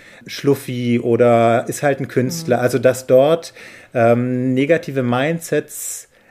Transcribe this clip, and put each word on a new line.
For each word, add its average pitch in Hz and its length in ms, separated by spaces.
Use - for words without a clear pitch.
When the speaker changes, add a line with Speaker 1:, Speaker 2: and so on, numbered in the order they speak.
Speaker 1:
Schluffi 123 760
oder 117 640
ist - 160
halt 139 160
ein 135 80
Künstler. 123 520
Speaker 2:
Mhm. 120 40
Speaker 1:
Also 123 160
dass 123 260
dort, 143 480
ähm, 123 600
negative 139 500
Mindsets 147 1040